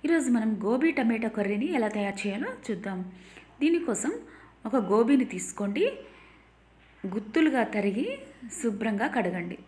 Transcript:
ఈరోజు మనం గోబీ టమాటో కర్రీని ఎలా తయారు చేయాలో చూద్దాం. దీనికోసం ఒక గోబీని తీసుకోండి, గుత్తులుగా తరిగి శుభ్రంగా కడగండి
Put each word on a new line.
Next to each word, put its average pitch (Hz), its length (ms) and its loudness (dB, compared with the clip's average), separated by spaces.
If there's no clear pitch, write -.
ఈరోజు 302 300 2
మనం 220 140 2
గోబీ 254 340 4
టమాటో 226 400 2
కర్రీని 208 300 0
ఎలా 220 180 2
తయారు 202 260 -2
చేయాలో 214 280 -2
చూద్దాం. 190 340 -4
దీనికోసం 330 500 2
ఒక 233 80 -2
గోబీని 233 420 6
తీసుకోండి, 202 500 -2
గుత్తులుగా 247 480 2
తరిగి 208 320 0
శుభ్రంగా 220 480 0
కడగండి 180 500 -2